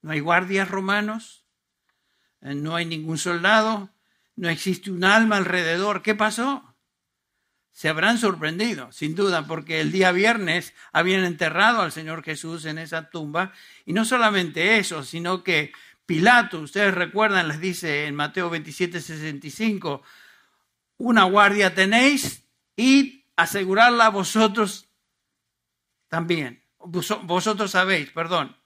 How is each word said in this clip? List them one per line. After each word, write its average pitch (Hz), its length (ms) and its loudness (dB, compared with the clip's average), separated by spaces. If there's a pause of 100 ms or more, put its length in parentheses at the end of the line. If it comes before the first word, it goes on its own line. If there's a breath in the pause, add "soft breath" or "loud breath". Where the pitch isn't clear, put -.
No 156 100 -10
hay 156 80 -2
guardias 180 500 0
romanos, 208 720 -4 (960)
eh, 139 120 -10
no 151 220 -6
hay 170 100 -2
ningún 160 320 -6
soldado, 196 720 2 (460)
no 175 140 -4
existe 180 420 -4
un 175 120 -4
alma 208 340 4
alrededor. 180 680 0
¿Qué 214 100 0
pasó? 220 640 -2 (960)
Se - 180 -4
habrán 185 300 2
sorprendido, 170 720 -4
sin 156 240 -6
duda, 175 320 0
porque 156 340 -6
el 156 100 -2
día 185 200 4
viernes 185 640 0 (180 loud breath)
habían 185 300 2
enterrado 180 580 0
al 165 100 -2
Señor 160 320 -10
Jesús 160 420 -10
en 156 120 -8
esa 160 320 -10
tumba. 165 440 -6 (320 loud breath)
Y 156 80 -6
no 220 120 2
solamente 202 720 2
eso, 170 260 -4
sino 175 400 -6
que 156 300 -2 (320 loud breath)
Pilato, 190 540 4
ustedes 196 340 0
recuerdan, 185 540 0
les 151 120 -6
dice 160 460 -4
en 147 80 -6
Mateo 147 380 -4
veintisiete 165 500 -6
sesenta 156 460 -12
y - 20 -12
cinco, 185 540 -4 (960 soft breath)
"Una 233 260 4
guardia 196 500 4
tenéis, 240 720 2 (300)
id 269 480 2 (120)
a - 60 2
asegurarla 220 680 4
vosotros 208 760 0 (1200)
también. 165 540 -4 (160)
Vos-, 180 460 -6
vosotros 190 480 -2
sabéis", 185 400 0
perdón. 165 440 -4 (100)